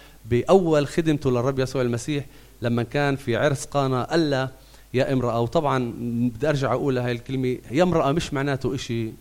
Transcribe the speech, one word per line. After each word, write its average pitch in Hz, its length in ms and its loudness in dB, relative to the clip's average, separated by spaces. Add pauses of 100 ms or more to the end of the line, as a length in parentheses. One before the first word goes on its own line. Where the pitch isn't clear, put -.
(240)
بأول 147 600 4
خدمته 151 440 0
للرب 127 280 0
يسوع 131 220 -2
المسيح 123 440 -2 (360)
لما 120 220 0
كان 143 320 0
في 120 200 -2
عرس 135 300 0
قانا، 131 380 0
قال 156 260 0
لها: 131 220 -2 (420)
"يا 131 200 2
امرأة". 120 260 0
وطبعا 127 540 0 (420)
بدي 143 140 -2
أرجع 135 240 0
أقول 131 240 0
هاي 123 140 -2
الكلمة، 127 460 -4 (140)
"يا 147 120 4
امرأة" 165 280 2
مش 165 220 -2
معناته 135 420 -2
إشي 117 340 -4 (120)